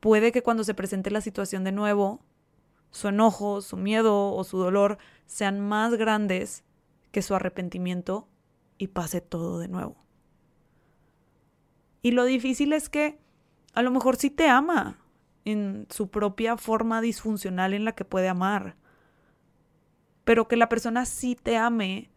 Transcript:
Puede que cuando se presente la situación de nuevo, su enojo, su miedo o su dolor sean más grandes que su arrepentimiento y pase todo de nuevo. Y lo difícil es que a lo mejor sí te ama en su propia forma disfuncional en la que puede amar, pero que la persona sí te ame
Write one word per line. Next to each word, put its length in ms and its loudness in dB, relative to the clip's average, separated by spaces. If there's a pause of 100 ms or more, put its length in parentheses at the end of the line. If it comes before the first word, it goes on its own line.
Puede 300 6
que 120 0
cuando 200 0
se 100 -2
presente 380 -4
la 100 -2
situación 420 -6
de 80 -2
nuevo, 500 0 (680)
su 180 -8
enojo, 520 2
su 160 -12
miedo 560 2
o 120 -2
su 120 -6
dolor 400 4 (280)
sean 340 -4
más 360 0
grandes 680 -2 (480)
que 100 -2
su 140 -2
arrepentimiento 920 -4 (500)
y 100 -6
pase 320 -4
todo 400 -6
de 80 -8
nuevo. 300 -8 (2000)
Y 100 2
lo 120 4
difícil 480 0
es 160 -2
que 320 -2 (540)
a 80 0
lo 100 2
mejor 240 2
sí 140 -2
te 180 2
ama 540 2 (420)
en 460 -4
su 200 -6
propia 460 -2
forma 460 -2
disfuncional 720 -2
en 100 -2
la 80 -2
que 140 -8
puede 240 0
amar, 480 -2 (1500)
pero 240 4
que 80 0
la 140 4
persona 360 -2
sí 300 -4
te 220 -2
ame 580 -2